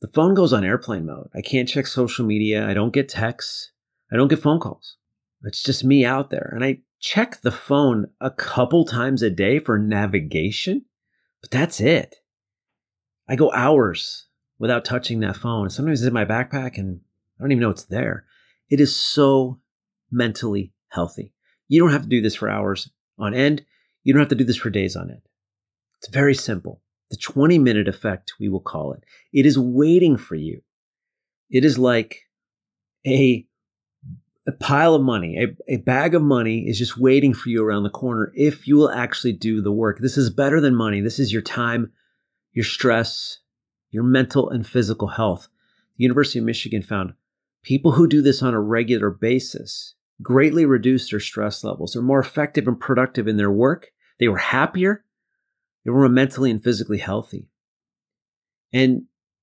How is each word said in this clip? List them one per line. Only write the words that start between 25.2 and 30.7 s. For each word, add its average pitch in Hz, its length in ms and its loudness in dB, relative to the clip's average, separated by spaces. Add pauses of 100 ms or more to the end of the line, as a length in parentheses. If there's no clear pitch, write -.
It's - 120 -20
very 139 260 2
simple. - 460 -8 (280)
The - 80 -12
twenty-minute 139 720 2
effect, 98 520 -6
we 107 100 -4
will 95 120 -4
call 73 320 -8
it. - 100 -20 (300)
It 139 120 6
is 139 120 4
waiting 147 600 4
for - 180 -10
you. 78 260 -10 (880)